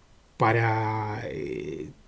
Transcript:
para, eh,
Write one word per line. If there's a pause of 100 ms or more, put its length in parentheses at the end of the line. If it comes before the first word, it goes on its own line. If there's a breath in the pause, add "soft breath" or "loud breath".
(380)
para,
eh, (180)